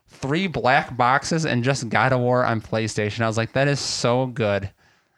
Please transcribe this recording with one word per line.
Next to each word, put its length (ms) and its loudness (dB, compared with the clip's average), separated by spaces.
three 400 -4
black 480 0
boxes 500 2
and 160 0
just 260 -2
God 240 2
of 60 2
War 260 2
on 160 0
PlayStation. 600 -2
I 80 2
was 80 -2
like, 160 -2
"That 160 2
is 100 0
so 480 0
good." 440 -2